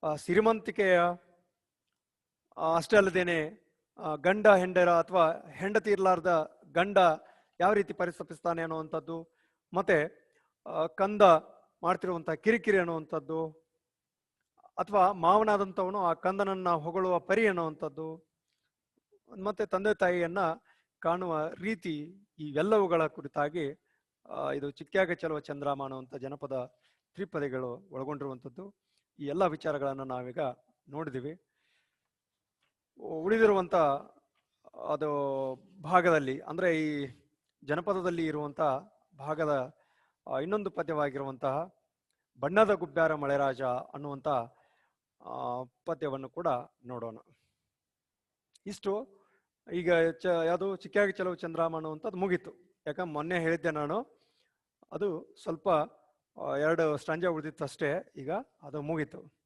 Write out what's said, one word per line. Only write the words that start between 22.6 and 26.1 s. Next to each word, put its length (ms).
ಕುರಿತಾಗಿ, 720
ಆ, 220
ಇದು 200
ಚಿಕ್ಕ್ಯಾಗ 400
ಚೆಲುವ 280
ಚಂದ್ರಾಮ 440
ಅನ್ನುವಂಥ 320